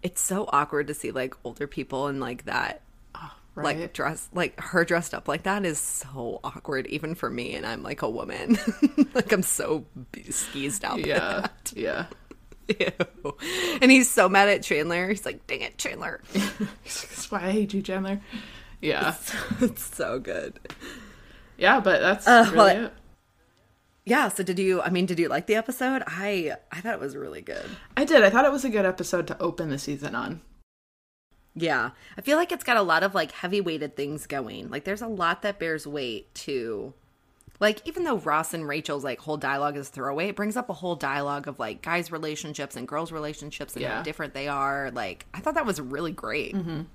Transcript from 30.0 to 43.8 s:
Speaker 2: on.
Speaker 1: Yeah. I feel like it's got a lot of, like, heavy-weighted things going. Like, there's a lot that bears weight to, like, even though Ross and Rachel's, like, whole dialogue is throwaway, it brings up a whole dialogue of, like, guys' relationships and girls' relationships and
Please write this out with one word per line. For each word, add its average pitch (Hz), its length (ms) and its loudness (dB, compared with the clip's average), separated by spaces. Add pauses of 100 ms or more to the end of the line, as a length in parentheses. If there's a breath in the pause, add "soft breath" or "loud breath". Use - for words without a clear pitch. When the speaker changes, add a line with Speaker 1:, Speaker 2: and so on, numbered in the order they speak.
Speaker 2:
on. 139 260 -6 (1120)
Speaker 1:
Yeah. 143 360 0 (260 loud breath)
I 196 60 -12
feel 294 160 4
like 349 120 2
it's - 140 -6
got 233 140 4
a 208 40 6
lot 165 200 4
of, 196 120 0
like, 165 180 0
heavy-weighted 175 600 -2
things 143 320 -6
going. 113 440 -6
Like, 147 140 -6
there's 202 180 -4
a 233 40 -6
lot 180 360 0
that 202 160 -2
bears 160 280 -4
weight 135 500 -6
to, 117 560 -6 (680)
like, 208 260 2
even 339 160 -6
though 302 160 0
Ross 156 340 0
and 160 140 -6
Rachel's, 143 380 -4
like, 127 160 -6
whole 151 160 -4
dialogue 143 400 -2
is 139 120 -8
throwaway, 139 380 -4
it 202 100 -4
brings 208 200 -2
up 247 120 -4
a 202 60 -6
whole 175 220 -4
dialogue 143 500 -2
of, 139 140 -8
like, 110 220 -6
guys' 170 280 -2
relationships 151 640 -8
and 127 140 -10
girls' 160 240 -4
relationships 151 640 -10
and 127 80 -6